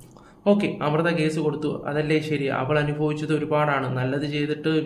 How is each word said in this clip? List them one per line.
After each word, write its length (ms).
ഓക്കെ, 180
അമൃത 200
കേസ് 260
കൊടുത്തു, 260
അതല്ലേ 280
ശരി. 180
അവൾ 220
അനുഭവിച്ചത് 540
ഒരുപാടാണ്. 500
നല്ലത് 340
ചെയ്തിട്ട് 400